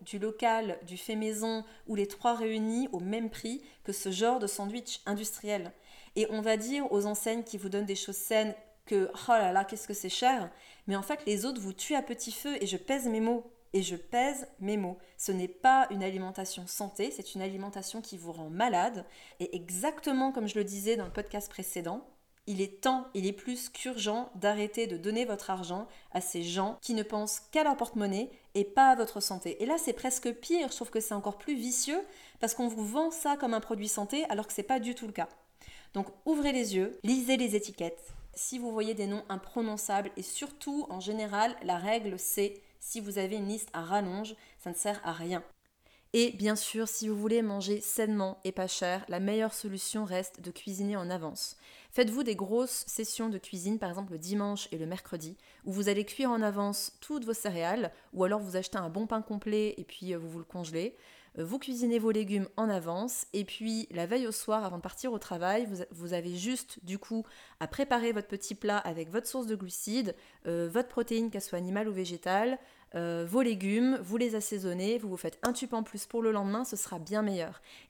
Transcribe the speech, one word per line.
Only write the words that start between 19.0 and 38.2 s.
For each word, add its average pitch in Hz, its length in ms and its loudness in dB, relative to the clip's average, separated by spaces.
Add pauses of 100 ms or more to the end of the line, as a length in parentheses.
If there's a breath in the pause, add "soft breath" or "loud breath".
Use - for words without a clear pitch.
Et 175 160 -4
exactement 262 720 0
comme 247 160 0
je 202 80 -4
le 214 80 2
disais 202 340 0
dans 202 100 -2
le 175 60 -8
podcast 202 380 -6
précédent, 185 560 -6 (400)
il 196 140 -2
est 196 220 -4
temps, 262 320 4
il 190 120 0
est 202 60 2
plus 247 380 -6
qu'urgent 226 640 -2
d'arrêter 208 520 2
de 175 120 -2
donner 214 260 0
votre 208 240 -4
argent 185 400 -4 (240 loud breath)
à 180 80 0
ces 175 220 -2
gens 190 400 0
qui 247 100 -2
ne 220 100 2
pensent 214 380 -2
qu'à - 240 2
leur 277 120 4
porte-monnaie 208 540 0 (240 loud breath)
et 202 100 4
pas 269 260 8
à 254 60 10
votre 214 240 0
santé. 190 420 -2
Et 220 40 0
là, 311 120 4
c'est 277 160 0
presque 254 360 0
pire, 311 400 2
je - 60 -6
trouve 233 140 -6
que 220 100 2
c'est 220 140 -2
encore 202 240 -2
plus 294 160 -2
vicieux 254 460 0 (400 loud breath)
parce 220 140 2
qu'on 240 140 2
vous 220 180 -2
vend 294 240 2
ça 285 280 2
comme 233 160 2
un 220 60 2
produit 214 280 -2
santé 240 400 0
alors 214 180 0
que - 60 -6
c'est 202 100 -2
pas 262 160 2
du 240 160 -2
tout 233 120 -8
le 214 60 -8
cas. 170 160 -2 (640 loud breath)
Donc 196 140 -2 (180)
ouvrez 294 260 4
les 226 240 2
yeux, 185 260 2
lisez 254 360 6
les 220 180 4
étiquettes. 170 560 -4 (220)